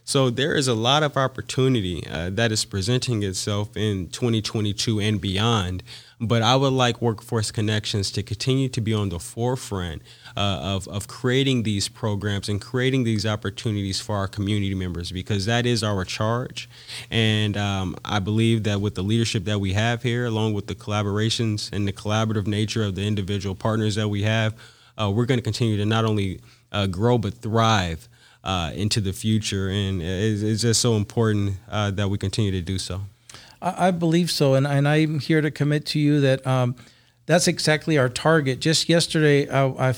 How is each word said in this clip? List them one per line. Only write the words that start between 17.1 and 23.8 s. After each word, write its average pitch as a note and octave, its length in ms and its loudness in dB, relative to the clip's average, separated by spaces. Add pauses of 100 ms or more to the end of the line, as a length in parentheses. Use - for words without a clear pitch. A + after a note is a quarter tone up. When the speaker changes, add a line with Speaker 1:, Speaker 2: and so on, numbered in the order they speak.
Speaker 1:
And, G#2+ 460 2
um, G2 480 -2
I - 140 -2
believe A2 460 2
that G2+ 180 0
with G2+ 140 -2
the F#2 60 -2
leadership A2 440 0
that G#2 140 -2
we G2 120 0
have A#2 300 0
here, A#2+ 240 -2
along A2 260 0
with G2+ 140 -4
the G2+ 80 -6
collaborations G#2 1000 -2
and G2+ 160 -2
the F#2+ 40 -4
collaborative G#2+ 540 -2
nature G#2+ 380 -2
of G2 120 -2
the G2 100 -2
individual G2+ 480 -2
partners A2 400 0